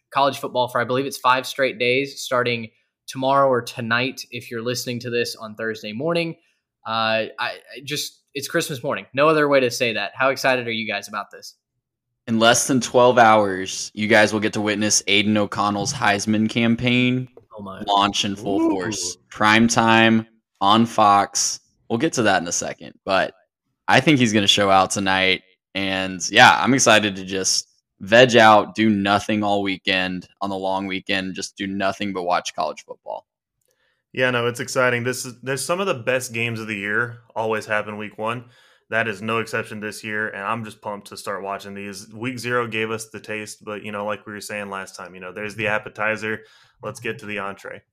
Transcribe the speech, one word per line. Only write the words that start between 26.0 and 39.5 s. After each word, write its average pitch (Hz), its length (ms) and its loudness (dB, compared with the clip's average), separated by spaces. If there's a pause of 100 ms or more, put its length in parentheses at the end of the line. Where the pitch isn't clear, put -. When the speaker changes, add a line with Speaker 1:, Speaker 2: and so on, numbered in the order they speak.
Speaker 2:
yeah, 104 320 8
I'm 110 120 4
excited 107 440 4
to 95 80 -12
just 95 420 -4 (320)
veg 117 380 6
out, 110 380 8
do 110 140 2
nothing 101 540 0
all 101 180 0
weekend 92 680 -2 (140)
on 98 100 -4
the 98 60 -4
long 95 280 -4
weekend, 95 480 -6
just - 240 -12
do 101 100 -6
nothing 98 460 -4
but 92 100 -6
watch 87 320 -4
college 76 300 -6
football. - 400 -16 (880)
Speaker 3:
Yeah, 127 180 0
no, 120 160 0
it's 120 140 -4
exciting. 123 420 0
This 123 220 -4
is, 120 180 -16
there's 135 200 -4
some 175 160 -2
of 202 60 -4
the 190 80 0
best 120 400 -4
games 117 260 -4
of 110 60 -10
the 107 120 -6
year 110 420 -4 (160)
always 110 320 -4
happen 107 300 -4
week 104 200 -14
one. 117 280 -6 (440)
That 113 180 0
is 101 140 -6
no 113 180 -2
exception 110 400 -6